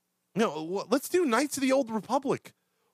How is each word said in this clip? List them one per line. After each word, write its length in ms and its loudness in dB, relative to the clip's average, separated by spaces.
No, 200 0
w-, 360 -6
let's 180 0
do 160 2
Knights 320 2
of 60 -4
the 100 2
Old 180 2
Republic. 600 -2